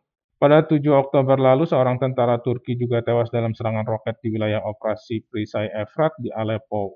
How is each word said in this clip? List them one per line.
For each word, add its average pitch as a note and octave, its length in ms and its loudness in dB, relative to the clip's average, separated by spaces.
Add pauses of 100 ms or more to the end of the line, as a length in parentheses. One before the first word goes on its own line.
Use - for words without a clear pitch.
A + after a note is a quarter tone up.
(400)
Pada D3+ 240 6
tujuh D3 320 2
Oktober C3+ 400 2
lalu, C3+ 320 4
seorang B2+ 320 0
tentara B2 400 0
Turki B2 400 -4
juga A#2+ 240 -2
tewas A#2 240 0
dalam A#2 240 -2
serangan A2 320 -4
roket A2 400 -6
di A2+ 80 -2
wilayah G#2+ 320 -2
operasi G#2+ 640 -6
Perisai G#2+ 400 -4
Efrat G#2+ 480 -4
di A#2+ 160 -10
Aleppo G#2+ 640 -6